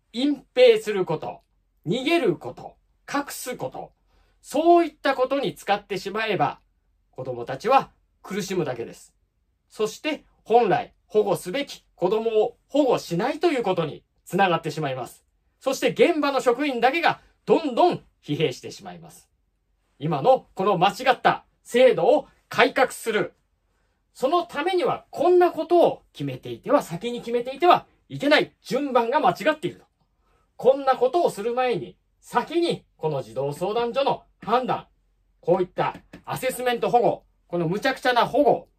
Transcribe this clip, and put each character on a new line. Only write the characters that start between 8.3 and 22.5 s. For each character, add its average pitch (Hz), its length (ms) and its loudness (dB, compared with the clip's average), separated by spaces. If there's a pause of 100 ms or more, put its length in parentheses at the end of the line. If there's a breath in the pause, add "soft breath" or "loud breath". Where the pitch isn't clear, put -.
し 196 140 -6
む 165 100 -2
だ 127 100 -6
け 117 100 -10
で - 80 -16
す。 - 200 -20 (560)
そ 214 180 -4
し - 140 -10
て 294 240 -6 (180)
本 226 260 4
来 135 240 -2 (140)
保 214 160 0
護 196 120 -2
す 180 160 -8
べ 277 140 -4
き - 200 -18 (100)
子 180 140 -2
ど 214 120 -2
も 220 220 0
を - 140 -6 (100)
保 285 160 2
護 214 140 2
し - 200 -6
な 233 140 -2
い 311 80 -8
と 359 80 2
い 302 100 0
う 233 60 -2
こ 190 120 -2
と 170 100 -2
に - 180 -12 (220)
つ - 120 -6
な 196 120 4
が 165 80 2
っ 160 40 -4
て 151 100 -8
し 156 100 -8
ま 143 80 -4
い 131 60 -6
ま 123 120 -10
す。 - 180 -20 (340)
そ 269 140 -2
し 262 60 -8
て 247 120 0
現 302 280 4
場 285 120 0
の 254 100 0
職 254 260 0
員 240 140 -4
だ 262 100 4
け 339 100 -2
が - 200 0 (240 soft breath)
ど 320 180 4
ん 262 120 -4
ど 349 160 4
ん - 120 -8 (200)
疲 147 140 -6
弊 143 160 -2
し - 80 -18
て 110 100 -16
し - 120 -18
ま 90 100 -16
い 87 60 -20
ま 80 120 -20
す。 - 160 -20 (680)
今 143 240 -4
の 254 320 2
こ 190 100 -6
の 196 140 2
間 185 140 4
違 254 220 2
っ - 80 -8
た - 240 0 (180)
制 247 320 6
度 165 100 -2
を 277 220 4 (200 soft breath)
改 262 260 2